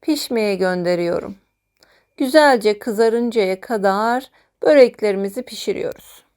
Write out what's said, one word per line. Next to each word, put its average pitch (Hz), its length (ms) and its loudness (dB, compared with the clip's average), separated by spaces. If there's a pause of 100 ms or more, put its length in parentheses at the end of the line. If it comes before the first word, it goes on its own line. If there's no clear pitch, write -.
pişmeye 226 520 -2
gönderiyorum. 180 800 -2 (800)
Güzelce 262 640 2
kızarıncaya 226 800 -2
kadar 220 680 -2 (320)
böreklerimizi 214 800 2
pişiriyoruz. - 840 -10 (120)